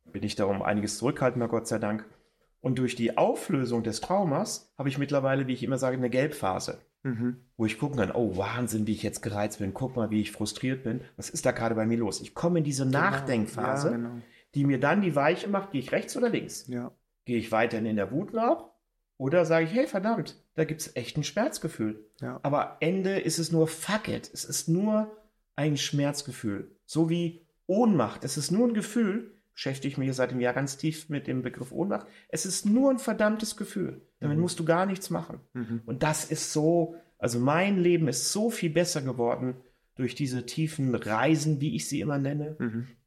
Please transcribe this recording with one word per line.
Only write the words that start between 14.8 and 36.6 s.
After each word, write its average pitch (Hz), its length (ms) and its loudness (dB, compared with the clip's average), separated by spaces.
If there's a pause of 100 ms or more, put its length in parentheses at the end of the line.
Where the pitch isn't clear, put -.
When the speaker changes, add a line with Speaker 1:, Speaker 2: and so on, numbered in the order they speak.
Speaker 1:
die 165 160 2
Weiche 165 320 2
macht, 196 240 -2
gehe 135 80 0
ich - 120 -6
rechts 202 240 -2
oder 240 120 2
links? - 400 -4
Speaker 2:
Ja. 123 240 -6 (320)
Speaker 1:
Gehe 120 140 0
ich 110 120 -2
weiterhin 113 360 2
in 110 100 0
der 98 160 0
Wut 185 220 -4
nach? 240 300 2 (520)
Oder 156 300 4
sage 165 180 4
ich, 160 80 -4
hey, 262 140 2
verdammt, 202 500 -2 (200)
da 160 80 2
gibt's - 300 -6
echt 120 220 -6
ein 151 80 0
Schmerzgefühl. 160 800 -2 (160)
Speaker 2:
Ja. 127 220 -8
Speaker 1:
Aber 143 300 0
am - 80 -18
Ende 190 380 2
ist 160 200 -2
es 160 120 0
nur 160 160 6
fuck - 420 -4
it. - 260 -6
Es - 100 -8
ist - 240 -4
nur 214 480 2 (400)
ein 143 220 2
Schmerzgefühl. 139 920 -2 (140)
So 160 240 2
wie 170 380 -2 (200)
Ohnmacht. 185 580 2
Es 131 120 -4
ist 147 140 -2
nur 233 180 4
ein 226 60 0
Gefühl. 214 560 0 (220)
Beschäftige 135 400 -4
ich 135 60 -6
mich 131 160 0
seit 123 160 0
dem 127 100 -2
Jahr 123 140 2
ganz 135 240 -2
tief 156 320 -4
mit 139 160 -4
dem 131 160 -2
Begriff 127 280 -8
Ohnmacht. 202 360 -2 (220)
Es - 180 -4
ist - 180 -4
nur 254 260 6
ein 254 80 2
verdammtes 220 600 0
Gefühl. 175 420 -6 (200)
Damit 147 160 0
Speaker 2:
Mhm. 165 60 4
Speaker 1:
musst 175 160 0
du 170 60 -2
gar 170 220 4
nichts 190 240 -4
machen. 165 300 -6 (120)
Speaker 2:
Mhm. 117 320 -6
Speaker 1:
Und 131 180 -4
das 151 220 2
ist - 300 -4
so, 165 400 4 (240)